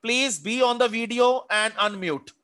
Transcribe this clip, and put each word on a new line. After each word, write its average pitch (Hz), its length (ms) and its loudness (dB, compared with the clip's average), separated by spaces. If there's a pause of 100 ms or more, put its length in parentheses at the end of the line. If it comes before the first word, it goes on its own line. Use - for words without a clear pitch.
please 240 380 0
be 220 220 -2
on 240 160 2
the 240 100 2
video 240 640 0
and 214 260 0
unmute. 190 560 -4 (120)